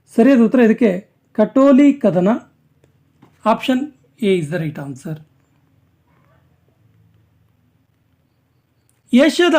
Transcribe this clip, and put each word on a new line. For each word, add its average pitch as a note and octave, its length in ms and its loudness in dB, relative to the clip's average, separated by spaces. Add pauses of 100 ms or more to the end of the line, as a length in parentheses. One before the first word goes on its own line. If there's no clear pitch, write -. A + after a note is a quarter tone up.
(160)
ಸರಿಯಾದ B3 240 4
ಉತ್ತರ A#3 200 0
ಇದಕ್ಕೆ A3 500 0 (220)
ಕಟೋಲಿ C4+ 640 2
ಕದನ. F#3 340 -2 (1300)
Option B3+ 260 -4 (440)
A F#3+ 160 0
is D3+ 100 -8
the F3 80 -8
right D#3+ 220 -10
answer. C#3+ 420 -14 (4000)
ಏಷ್ಯಾದ D#4 460 2